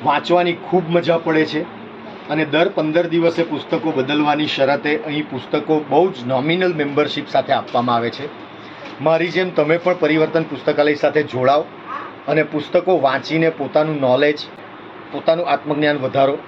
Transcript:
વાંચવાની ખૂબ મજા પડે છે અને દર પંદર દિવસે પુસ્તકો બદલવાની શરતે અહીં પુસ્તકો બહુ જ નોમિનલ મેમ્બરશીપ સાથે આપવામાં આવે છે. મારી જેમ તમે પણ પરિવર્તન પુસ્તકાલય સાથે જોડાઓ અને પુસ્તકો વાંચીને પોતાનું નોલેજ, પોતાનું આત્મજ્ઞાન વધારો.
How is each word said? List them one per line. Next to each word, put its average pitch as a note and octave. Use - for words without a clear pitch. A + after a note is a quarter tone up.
વાંચવાની E3+
ખૂબ E3+
મજા E3+
પડે D#3
છે D3+
અને D#3
દર D#3
પંદર E3+
દિવસે E3
પુસ્તકો D#3
બદલવાની D3
શરતે C#3
અહીં D3+
પુસ્તકો D3
બહુ E3
જ F#3+
નોમિનલ D#3+
મેમ્બરશીપ D3
સાથે C3+
આપવામાં B2
આવે A#2
છે. C#3
મારી D#3+
જેમ F#3
તમે D#3
પણ F3
પરિવર્તન D#3
પુસ્તકાલય D3
સાથે D3
જોડાઓ B2+
અને D3+
પુસ્તકો F3
વાંચીને C#3
પોતાનું D3+
નોલેજ, C#3
પોતાનું E3
આત્મજ્ઞાન D3
વધારો. C3+